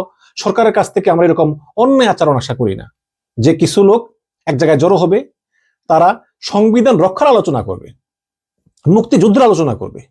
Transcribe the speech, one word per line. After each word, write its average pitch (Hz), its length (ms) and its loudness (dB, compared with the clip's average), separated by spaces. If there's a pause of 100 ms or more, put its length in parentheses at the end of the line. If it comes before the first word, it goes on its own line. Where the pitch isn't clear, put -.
(380)
সরকারের 214 400 -2
কাছ 190 180 -2
থেকে 190 180 -2
আমরা 170 140 2
এরকম 165 200 0 (340)
অন্যায় 254 320 2
আচরণ 151 280 0
আশা 131 180 -10
করি 107 220 -2
না 107 40 -20 (520)
যে 123 140 2 (100)
কিছু 170 180 0 (100)
লোক 226 120 2 (460)
এক 151 120 -4
জায়গায় 151 240 2
জড়ো 185 200 2
হবে, 185 140 0 (720)
তারা 165 200 2 (420)
সংবিধান 214 520 2
রক্ষার 220 300 0
আলোচনা 175 340 -2
করবে, - 220 -12 (960)
মুক্তিযুদ্ধের 214 600 2
আলোচনা 156 340 0
করবে। - 300 -14